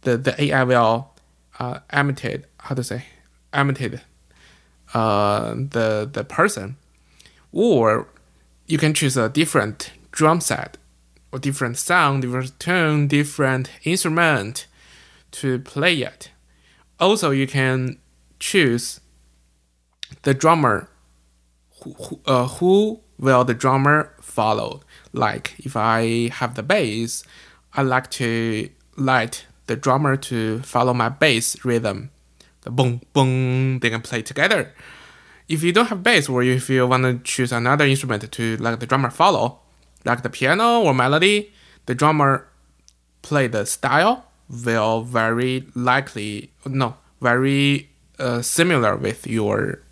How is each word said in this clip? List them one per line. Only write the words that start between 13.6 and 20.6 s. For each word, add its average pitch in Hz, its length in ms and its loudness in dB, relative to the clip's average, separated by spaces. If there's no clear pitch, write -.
instrument 160 800 0
to 131 280 -4
play 143 440 -2
it. - 280 -12
Also, 180 300 2
you 135 160 0
can 131 520 -2
choose 123 600 0
the 139 120 2
drummer. 147 560 2